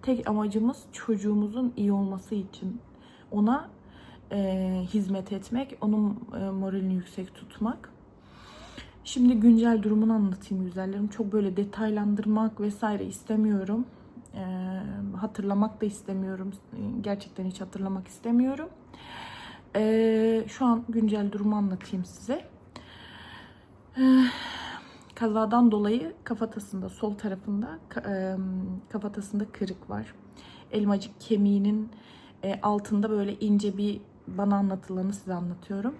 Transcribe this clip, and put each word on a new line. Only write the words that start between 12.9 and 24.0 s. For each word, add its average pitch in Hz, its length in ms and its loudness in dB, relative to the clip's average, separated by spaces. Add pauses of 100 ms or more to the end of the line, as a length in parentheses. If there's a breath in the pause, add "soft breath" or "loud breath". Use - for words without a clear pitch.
istemiyorum. 214 800 0 (480 loud breath)
E, 190 100 -8 (760)
hatırlamak 202 640 0
da 220 40 0
istemiyorum. 190 640 -6 (500)
Gerçekten 202 440 -6
hiç 185 160 -6
hatırlamak 190 460 -6
istemiyorum. 262 640 0 (1040 loud breath)
E, 220 720 4
şu - 180 -2
an 233 240 4
güncel 208 420 2
durumu 208 240 2
anlatayım 190 500 -2
size. - 400 -6 (1500 loud breath)
E, 262 260 8 (920 loud breath)